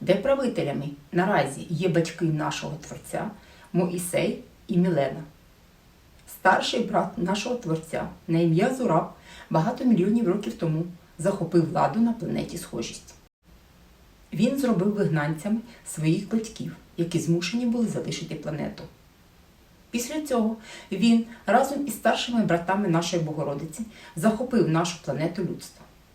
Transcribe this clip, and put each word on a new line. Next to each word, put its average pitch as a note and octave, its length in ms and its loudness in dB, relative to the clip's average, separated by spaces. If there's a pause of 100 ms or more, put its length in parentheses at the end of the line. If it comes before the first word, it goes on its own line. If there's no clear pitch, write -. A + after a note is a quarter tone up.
де F3 140 4
правителями G3+ 720 0 (220)
наразі F3+ 580 0
є F3 200 0
батьки E3 360 0
нашого D3+ 520 -2 (100)
Творця - 440 -8 (420)
Моїсей F3 720 -2 (240)
і F3+ 100 0
Мілена. D#3 460 2 (1160)
Старший F#3+ 440 4
брат - 340 0
нашого G#3+ 380 -2
Творця D#3+ 540 -4 (180)
на E3 120 2
ім'я F3 360 4
Зураб F3 340 2 (400)
багато G#3 360 0
мільйонів G#3+ 420 4
років G#3 260 0
тому D#3+ 300 -2 (340)
захопив E3+ 520 2
владу D3+ 300 0
на A#3 140 4
планеті - 440 -6
Схожість. - 560 -10 (1200)
Він C4 260 2
зробив G#3 340 2
вигнанцями D#3+ 680 0 (280)
своїх D#3+ 420 0
батьків, - 460 -4 (220)
які E3+ 220 0
змушені F3 460 0
були A#3 220 2
залишити - 480 -6
планету. - 480 -8 (1080)
Після D4 300 -4
цього A3+ 360 0 (340)
він A#3 340 4 (200)
разом C#4 420 2
із - 60 -4
старшими A#3 480 0
братами F#3 460 2
нашої E3 360 0
Богородиці D3 600 -6 (320)
захопив G#3+ 540 2
нашу E3 340 0
планету D3+ 380 -2
Людство. - 440 -8 (300)